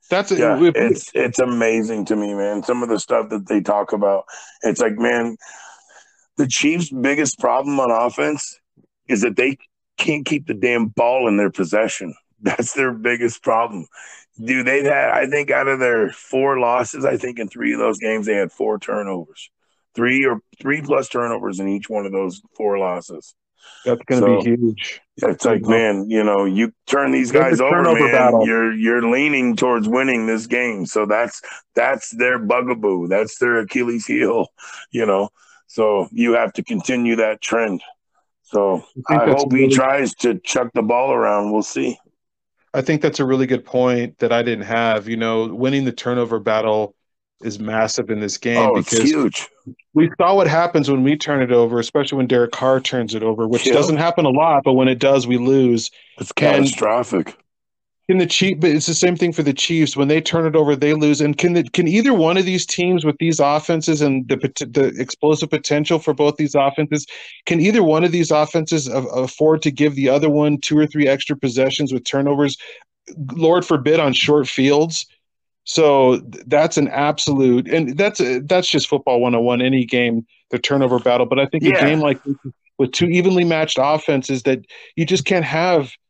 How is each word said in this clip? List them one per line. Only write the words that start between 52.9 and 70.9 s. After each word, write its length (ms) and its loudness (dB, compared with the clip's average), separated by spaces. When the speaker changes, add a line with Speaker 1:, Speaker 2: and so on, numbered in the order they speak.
Speaker 1:
it 80 -4
over, 240 0
which 180 0
Speaker 2:
Yeah. 80 4
Speaker 1:
doesn't 240 2
happen 280 0
a 40 4
lot, 340 2
but 100 2
when 140 4
it 120 0
does, 280 4
we 100 0
lose. 520 2
Speaker 2:
It's 220 -10
Speaker 1:
And 360 2
Speaker 2:
catastrophic. 600 -2
Speaker 1:
in 120 4
the 80 4
Chief-, 320 0
but 100 4
it's 160 2
the 80 -2
same 220 2
thing 180 0
for 80 -2
the 120 2
Chiefs. 440 0
When 100 0
they 140 2
turn 240 0
it 100 0
over, 200 4
they 180 2
lose. 280 2
And 160 0
can 160 2
the, 100 2
can 240 0
either 260 4
one 240 4
of 80 0
these 200 -2
teams 380 0
with 140 0
these 220 0
offenses 640 0
and 260 0
the 100 0
pot-, 360 -6
the 260 2
explosive 500 -2
potential 480 -2
for 160 -2
both 240 2
these 160 -2
offenses, 540 0
can 120 0
either 240 4
one 200 4
of 80 2
these 180 0
offenses 580 0
a-, 100 -4
afford 560 0
to 80 2
give 240 2
the 140 0
other 200 4
one 300 2
two 180 0
or 80 6
three 220 0